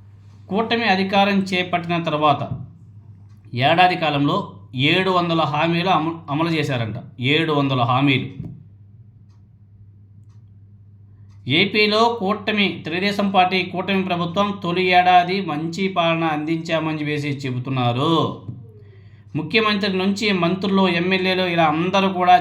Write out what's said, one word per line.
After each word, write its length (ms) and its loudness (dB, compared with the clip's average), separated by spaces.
కూటమి 340 0
అధికారం 560 2
చేపట్టిన 640 -2
తర్వాత 380 2
ఏడాది 400 4
కాలంలో 420 0
ఏడు 360 2
వందల 300 0
హామీలు 480 0
అమ-, 280 0
అమలు 200 0
చేశారంట. 460 -2
ఏడు 340 2
వందల 280 0
హామీలు. 460 2
ఏపీలో 720 2
కూటమి, 680 -2
తెలుగుదేశం 440 -2
పార్టీ 340 2
కూటమి 400 -2
ప్రభుత్వం 600 -2
తొలి 200 -2
ఏడాది 580 4
మంచి 460 -4
పాలన 360 0
అందించామని 760 -2
చెప్పేసి 300 -4
చెబుతున్నారు. 1120 -2
ముఖ్యమంత్రి 600 -2
నుంచి 340 0
మంత్రులు, 560 0
ఎమ్మెల్యేలు 540 0
ఇలా 240 2
అందరూ 440 0
కూడా 320 4